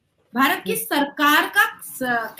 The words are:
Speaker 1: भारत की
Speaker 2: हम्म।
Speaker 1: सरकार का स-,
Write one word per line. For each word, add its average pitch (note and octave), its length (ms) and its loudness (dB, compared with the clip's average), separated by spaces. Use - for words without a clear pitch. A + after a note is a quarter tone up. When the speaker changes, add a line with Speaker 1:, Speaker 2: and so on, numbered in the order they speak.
Speaker 1:
भारत C#4+ 300 2
की F#3+ 60 -4
Speaker 2:
हम्म। - 120 -4
Speaker 1:
सरकार D4 760 2
का - 240 0
स-, A#3+ 580 -6